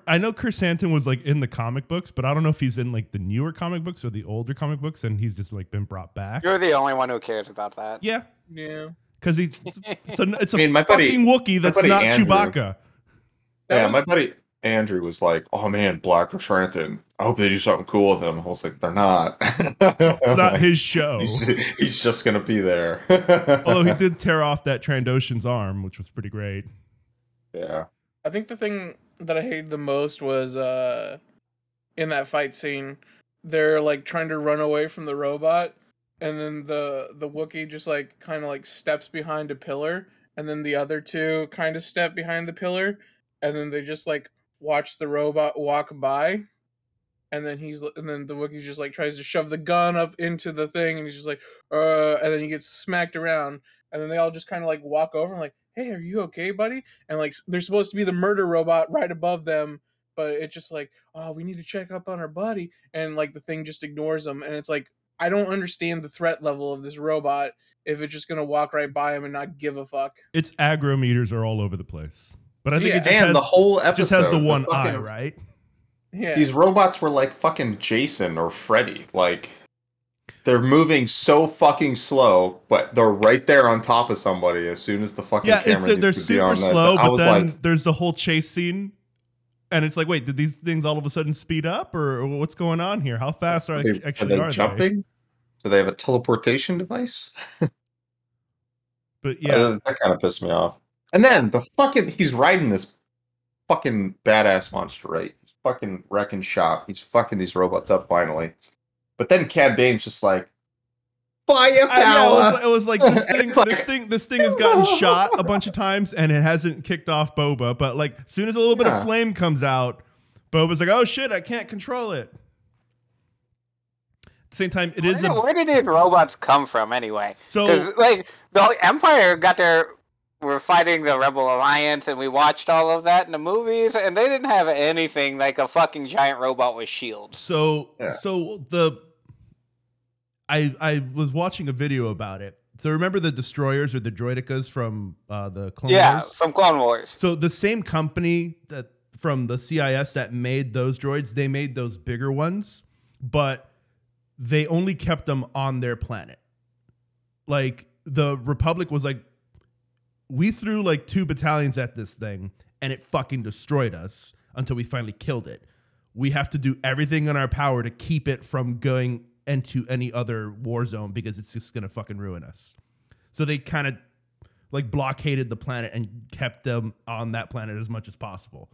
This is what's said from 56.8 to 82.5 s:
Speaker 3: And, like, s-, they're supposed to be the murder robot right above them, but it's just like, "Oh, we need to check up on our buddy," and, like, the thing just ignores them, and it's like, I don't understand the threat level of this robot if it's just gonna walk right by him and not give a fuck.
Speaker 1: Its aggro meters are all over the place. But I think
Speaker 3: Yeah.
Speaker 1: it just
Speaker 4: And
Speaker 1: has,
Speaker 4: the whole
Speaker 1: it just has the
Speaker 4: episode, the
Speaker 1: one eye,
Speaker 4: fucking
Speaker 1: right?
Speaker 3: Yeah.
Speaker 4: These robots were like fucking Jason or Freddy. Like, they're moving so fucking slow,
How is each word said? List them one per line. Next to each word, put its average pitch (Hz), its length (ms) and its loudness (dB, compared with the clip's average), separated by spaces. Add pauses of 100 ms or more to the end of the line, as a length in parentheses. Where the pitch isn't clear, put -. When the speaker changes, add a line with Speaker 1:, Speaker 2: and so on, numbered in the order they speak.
Speaker 3:
And, 156 120 -6
like, 151 120 -4
s-, - 160 -14
they're 175 140 -4
supposed 196 300 -2
to 202 60 -12
be 208 60 -2
the 185 80 -2
murder 190 340 0
robot 165 460 0
right 285 200 -2
above 170 340 -4
them, 151 340 -4 (380)
but 151 140 -4
it's 151 220 -8
just - 200 -16
like, 147 180 -12 (240)
"Oh, 160 160 -14
we 156 140 -14
need 185 120 -12
to 170 60 -16
check 185 280 -12
up 180 180 -12
on 180 100 -10
our 160 80 -8
buddy," 180 440 -8 (220)
and, 160 220 -6
like, 151 180 -4
the 151 60 -20
thing 156 240 -10
just 151 200 -14
ignores 151 420 -6
them, 143 180 -10
and 151 120 -12
it's 147 140 -12
like, 147 220 -8 (280)
I 170 100 -2
don't 202 180 0
understand 175 560 -6
the 147 60 -16
threat 165 340 -4
level 143 300 -4
of 139 100 -10
this 147 140 -14
robot 143 540 -2 (340)
if 151 160 -6
it's 147 100 -8
just 151 160 -14
gonna 156 160 -6
walk 147 300 -2
right 147 200 -2
by 147 220 -2
him 143 80 -8
and 143 100 -12
not 143 240 -10
give 143 200 -8
a 139 80 -10
fuck. 135 320 -8 (160)
Speaker 1:
Its 160 180 -2
aggro 143 480 0
meters 123 320 0
are 113 140 -2
all 110 160 -2
over 98 160 -4
the 85 60 -12
place. - 500 -16 (300)
But 139 100 -2
I 151 60 2
think 202 100 0
Speaker 3:
Yeah. 185 80 2
Speaker 1:
it 175 60 0
just 185 120 6
Speaker 4:
And 208 120 6
Speaker 1:
has, 175 60 6
Speaker 4:
the - 80 6
whole 190 380 6
Speaker 1:
it 180 160 2
just 180 140 2
has - 0 -
the 190 80 6 (100)
Speaker 4:
episode, 170 120 2
the 151 60 2
Speaker 1:
one 143 260 2
eye, 131 200 0
Speaker 4:
fucking 131 100 -6
Speaker 1:
right? 113 340 -10 (760)
Speaker 3:
Yeah. 175 240 -4
Speaker 4:
These 147 180 4
robots 185 480 6
were 156 80 2
like 135 220 2
fucking 127 480 -2
Jason 113 580 -2
or 82 140 0
Freddy. 110 640 0
Like, 90 360 0 (920)
they're 123 180 4
moving 147 460 4
so 151 400 4
fucking 147 480 2
slow, 98 720 4